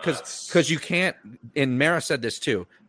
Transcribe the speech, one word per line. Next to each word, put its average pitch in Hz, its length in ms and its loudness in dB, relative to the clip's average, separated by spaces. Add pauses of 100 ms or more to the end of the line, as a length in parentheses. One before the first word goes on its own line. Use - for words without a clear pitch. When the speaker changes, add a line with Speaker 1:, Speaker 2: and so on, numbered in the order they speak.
Speaker 1:
'cause, 170 160 0
Speaker 2:
That's - 340 -12
Speaker 1:
'cause 165 180 4
you 156 100 0
can't, 175 360 0 (400)
and 131 240 2
Mara 160 220 4
said 143 200 -2
this 113 180 -4
too, 101 280 -2 (220)